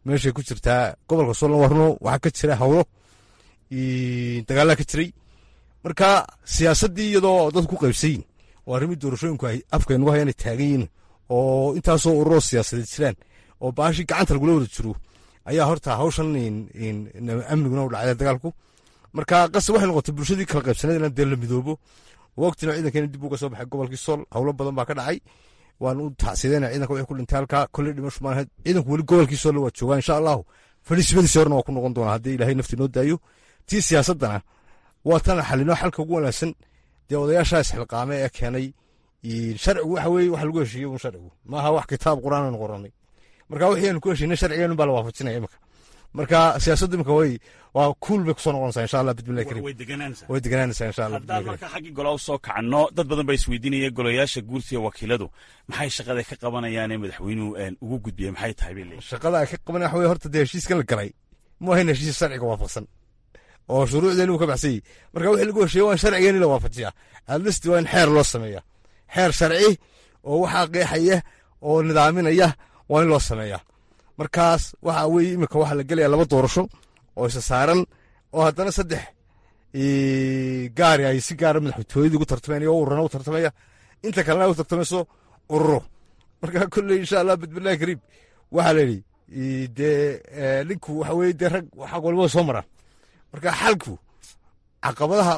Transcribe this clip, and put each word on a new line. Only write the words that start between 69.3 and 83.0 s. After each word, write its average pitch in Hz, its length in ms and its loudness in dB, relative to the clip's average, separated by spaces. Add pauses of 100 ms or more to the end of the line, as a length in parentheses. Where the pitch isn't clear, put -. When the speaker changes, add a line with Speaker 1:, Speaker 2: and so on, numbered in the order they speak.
Speaker 1:
sharci 175 380 4 (540)
oo 143 160 -2
waxaa 180 280 0
qeexaya 170 480 2 (460)
oo 156 200 2
nidaaminaya 160 640 4 (420)
waa 151 120 4
in 165 60 4
loo 151 120 4
sameeyaa. 107 400 -6 (580)
Markaas 165 440 2 (160)
waxa 160 280 -2
weeye 170 280 2
imika 165 240 -2
waxa 147 160 2
la 143 80 -2
gelayaa 147 280 2
laba 156 140 4
doorasho 135 380 2 (540)
oo 123 100 -2
isa 120 140 -4
saaran 147 400 2 (520)
oo 160 120 0
haddana 165 280 0
saddex, 160 300 -4 (720)
ii, 131 960 0
gaari 156 340 4
ay 131 160 2
si - 140 -8
gaara 156 260 2
madaxtooyadii 147 560 0
ugu 151 100 0
tartamayaan 147 360 -4
iyo 160 120 4
ururana 147 280 2